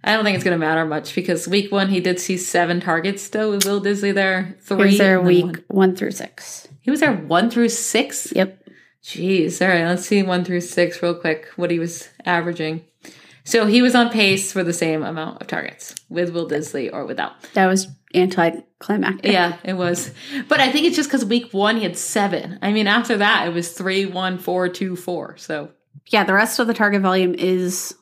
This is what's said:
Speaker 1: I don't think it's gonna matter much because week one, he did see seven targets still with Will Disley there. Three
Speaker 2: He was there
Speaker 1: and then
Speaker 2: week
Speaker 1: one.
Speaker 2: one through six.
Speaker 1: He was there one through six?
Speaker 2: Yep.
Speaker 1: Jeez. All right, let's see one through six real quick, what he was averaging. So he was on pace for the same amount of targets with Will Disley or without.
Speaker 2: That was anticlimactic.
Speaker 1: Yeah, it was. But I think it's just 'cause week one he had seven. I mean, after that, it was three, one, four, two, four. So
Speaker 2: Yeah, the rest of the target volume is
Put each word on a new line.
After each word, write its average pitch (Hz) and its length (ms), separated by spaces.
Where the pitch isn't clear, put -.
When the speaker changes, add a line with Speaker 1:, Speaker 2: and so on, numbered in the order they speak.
Speaker 1:
I - 120
don't 220 80
think 202 120
it's 180 100
gonna 180 120
matter 160 280
much 151 280
because 175 340
week 202 240
one, 196 180
he 190 100
did 180 220
see 185 160
seven 175 420
targets 180 420
still 214 300
with 196 140
Will 202 160
Disley 202 320
there. 190 480
Three - 160
Speaker 2:
He 202 80
was 196 120
there 190 220
Speaker 1:
and 180 80
then 180 80
Speaker 2:
week 180 100
Speaker 1:
one. 170 180
Speaker 2:
one 185 60
through - 160
six. - 560
Speaker 1:
He - 120
was 294 100
there 294 120
one 170 360
through 233 200
six? - 640
Speaker 2:
Yep. 190 300
Speaker 1:
Jeez. 175 580
All 185 60
right, 175 180
let's 180 200
see 202 180
one 180 220
through 180 160
six 175 420
real 175 120
quick, 160 320
what 175 140
he 170 80
was 170 280
averaging. 165 600
So 226 220
he 220 160
was 247 140
on 240 140
pace 196 440
for 190 100
the 170 100
same 160 300
amount 156 380
of - 60
targets - 480
with 170 220
Will 170 180
Disley 143 420
or - 160
without. - 280
Speaker 2:
That 190 140
was 190 200
anticlimactic. 185 1160
Speaker 1:
Yeah, 175 340
it 185 80
was. 175 380
But 294 140
I 262 100
think 302 140
it's 339 100
just 294 140
'cause 254 160
week 240 280
one 208 240
he 220 60
had - 140
seven. 196 640
I 196 100
mean, 214 160
after 226 300
that, 202 300
it 170 60
was 170 200
three, 190 320
one, 185 320
four, 180 320
two, 180 260
four. 175 420
So 147 340
Speaker 2:
Yeah, 208 140
the 190 100
rest 208 260
of 240 80
the 233 60
target 202 280
volume 185 340
is 185 680